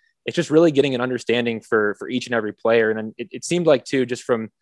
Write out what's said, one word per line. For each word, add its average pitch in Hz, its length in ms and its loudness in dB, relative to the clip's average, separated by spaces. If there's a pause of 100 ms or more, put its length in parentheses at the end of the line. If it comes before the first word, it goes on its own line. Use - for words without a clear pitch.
(260)
it's 117 100 -6
just 165 140 -2
really 160 220 6
getting 135 220 2
an 120 60 -2
understanding 120 600 -2
for, 104 380 0
for - 100 -12
each 120 180 -4
and 120 80 -6
every 107 180 -2
player. 113 380 2
And 110 80 -2
then 110 180 -10
it, 117 140 -12
it 127 140 -14
seemed 170 220 -2
like 139 180 4
too, 131 220 0
just 120 160 -8
from 113 280 -2 (120)